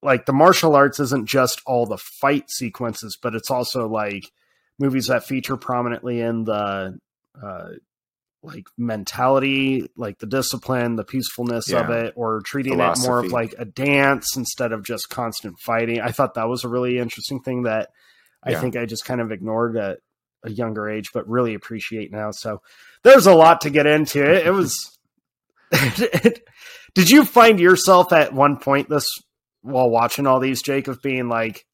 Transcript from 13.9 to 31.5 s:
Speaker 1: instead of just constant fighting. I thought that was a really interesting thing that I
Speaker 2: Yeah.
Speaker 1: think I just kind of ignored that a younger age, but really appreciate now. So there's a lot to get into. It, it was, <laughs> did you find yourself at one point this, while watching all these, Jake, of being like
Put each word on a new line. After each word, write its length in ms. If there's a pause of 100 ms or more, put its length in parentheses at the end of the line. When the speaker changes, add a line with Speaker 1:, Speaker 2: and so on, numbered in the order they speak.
Speaker 1:
instead 340
of 140
just 240
constant 500
fighting. 420
I 120
thought 220
that 140
was 140
a 60
really 300
interesting 420
thing 240
that 240 (560)
I 80
Speaker 2:
Yeah. 80
Speaker 1:
think 160
I 100
just 180
kind 160
of 120
ignored 420
that 240 (460)
a 60
younger 380
age, 240
but 160
really 260
appreciate 580
now. 180
So 320 (400)
there's 240
a 80
lot 280
to 80
get 160
into. 360
It, 240
it 40
was, 480 (720)
<laughs> 20 (1200)
did 160
you 140
find 360
yourself 520
at 200
one 260
point 300
this, 180 (560)
while 280
watching 360
all 140
these, 220
Jake, 260
of 140
being 260
like 460